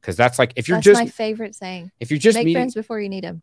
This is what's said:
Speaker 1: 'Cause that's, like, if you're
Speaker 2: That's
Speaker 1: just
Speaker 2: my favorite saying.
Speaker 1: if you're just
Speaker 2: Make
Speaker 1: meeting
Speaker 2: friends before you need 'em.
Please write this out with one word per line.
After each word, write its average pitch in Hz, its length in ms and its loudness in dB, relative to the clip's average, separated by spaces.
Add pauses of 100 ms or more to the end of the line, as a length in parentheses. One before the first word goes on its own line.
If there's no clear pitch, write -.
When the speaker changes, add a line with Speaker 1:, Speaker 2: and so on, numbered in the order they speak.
Speaker 1:
'Cause - 140 -8
that's, 123 240 2
like, 123 160 2
if 127 140 -6
you're 180 80 2
Speaker 2:
That's 165 80 -2
Speaker 1:
just 208 160 8
Speaker 2:
my 233 60 -2
favorite 220 480 -8
saying. 185 440 -14
Speaker 1:
if 120 120 -8
you're 151 80 -2
just 214 180 4
Speaker 2:
Make 240 80 0
Speaker 1:
meeting 170 160 0
Speaker 2:
friends 247 140 -4
before 214 260 -8
you 196 80 -8
need 190 160 -10
'em. 170 180 -14